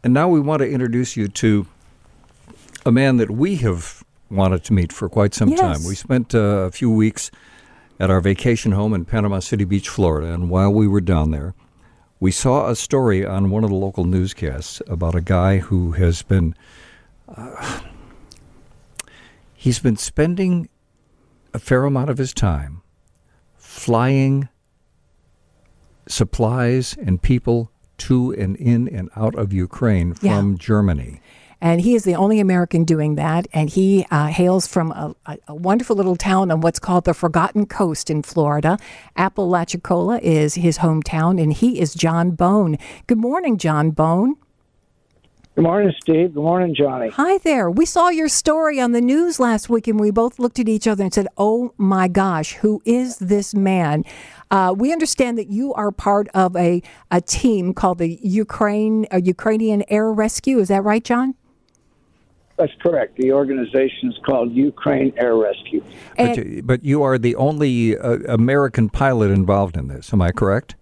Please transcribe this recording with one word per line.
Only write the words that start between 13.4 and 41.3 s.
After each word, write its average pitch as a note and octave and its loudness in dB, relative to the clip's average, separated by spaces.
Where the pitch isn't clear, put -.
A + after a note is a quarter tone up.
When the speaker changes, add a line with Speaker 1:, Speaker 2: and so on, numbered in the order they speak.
Speaker 1:
one G#2+ 0
of G#2 0
the F#2+ -2
local F#2+ -4
newscasts F2+ -4
about E2+ -4
a E2+ 0
guy F#2+ 2
who F2 -2
has E2+ 0
been, E2+ 0
uh, - -14
he's - -2
been A#2 0
spending F3 -2
a - -4
fair B2+ 0
amount C#3 -2
of C3 -4
his C3 -4
time D2+ -2
flying C3+ 0
supplies A#2+ -2
and F#2+ -2
people A#2+ 0
to B2+ 0
and G2 -4
in A#2+ 0
and F#2 -8
out A2 -2
of G2 -4
Ukraine F2+ 0
Speaker 2:
Yeah. G2+ 2
Speaker 1:
from G2+ 0
Germany. E2+ -2
Speaker 2:
And E3+ 2
he A#3 2
is G#3+ 0
the F3+ 0
only G3+ 2
American F3 2
doing D3+ 0
that. D#3 -2
And D3+ 0
he, F#3+ 2
uh, D3+ 2
hails F3+ 2
from D#3+ -2
a, - -10
a, D3+ -14
a D3+ -16
wonderful G3+ 0
little F#3 0
town F#3+ 0
on D#3+ 0
what's E3 0
called F3+ 0
the E3+ 2
Forgotten F3 0
Coast E3 -4
in D#3 -2
Florida. D3+ 0
Apalachicola F3+ -2
is D3+ 2
his E3+ 0
hometown, E3 0